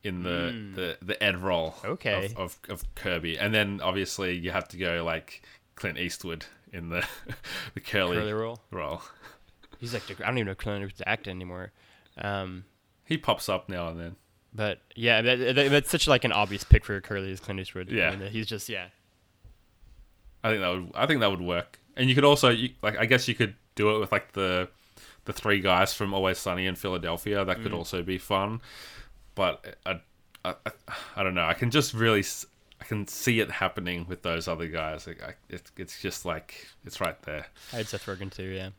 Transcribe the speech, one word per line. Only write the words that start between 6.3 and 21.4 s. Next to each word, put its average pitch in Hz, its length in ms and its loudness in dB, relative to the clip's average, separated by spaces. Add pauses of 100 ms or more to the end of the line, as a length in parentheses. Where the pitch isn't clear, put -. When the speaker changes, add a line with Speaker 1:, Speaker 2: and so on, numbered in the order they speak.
Speaker 1:
in 85 180 -8
the, 85 140 0 (360)
<laughs> - 340 -10
the - 80 -8
Curly 90 360 0
Speaker 2:
Curly 107 160 0
role? 113 260 -4 (100)
Speaker 1:
role. 82 320 -6 (800)
Speaker 2:
He's, 120 140 -8
like, 113 100 -6 (180)
I - 60 -4
don't 127 100 0
even 113 80 0
know 98 60 -4
if 95 80 -8
Clint 101 260 -4
Eastwood's 95 220 -10
acting 104 240 -4
anymore. 92 400 -10 (460)
Um, 95 480 -6 (400)
Speaker 1:
He 160 120 -2
pops - 320 -2
up 92 200 -2
now 87 200 -4
and 82 100 -10
then. 85 160 -10 (380)
Speaker 2:
but 107 260 -4 (160)
yeah, 117 260 6
that, 123 340 4
that, 139 160 6
that's 143 180 6
such, - 180 4
like, 131 180 8
an 120 60 4
obvious 101 320 2
pick - 220 10
for 101 160 -2
Curly 95 300 -4
is 95 80 -8
Clint 98 200 -8
Eastwood. 92 300 -10
Speaker 1:
Yeah. 98 220 2
Speaker 2:
I 98 60 -4
mean, 98 140 -8
he's 110 160 -4
just, 107 220 -8
yeah. 95 180 -8 (1600)
Speaker 1:
I 113 80 2
think 107 100 2
that 90 80 2
would, 90 260 -4
I 117 120 2
think 151 140 4
that 104 100 6
would 92 100 -2